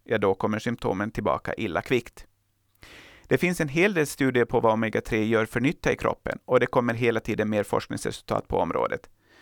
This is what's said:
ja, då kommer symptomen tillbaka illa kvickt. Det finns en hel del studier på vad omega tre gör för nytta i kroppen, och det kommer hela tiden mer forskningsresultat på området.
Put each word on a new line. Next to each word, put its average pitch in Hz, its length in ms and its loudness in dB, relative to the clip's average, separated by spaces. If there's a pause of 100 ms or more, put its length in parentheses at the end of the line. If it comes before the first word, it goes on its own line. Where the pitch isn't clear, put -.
ja, 113 140 -2
då 101 160 2
kommer 107 240 -2
symptomen 110 520 -4
tillbaka 95 440 -2
illa 87 280 -4
kvickt. - 440 -4 (1000)
Det - 120 2
finns 180 220 -2
en 156 80 -2
hel 170 260 2
del 151 120 2
studier 127 380 2
på 120 160 0
vad 113 120 4
omega 110 280 0
tre 110 240 -2
gör 110 220 2
för 117 140 -4
nytta 139 320 0
i 120 40 0
kroppen, - 480 -4
och 127 160 4
det 120 60 6
kommer 120 280 0
hela 117 260 0
tiden 107 300 -2
mer 104 120 2
forskningsresultat - 840 -4
på - 100 0
området. - 520 -2 (320)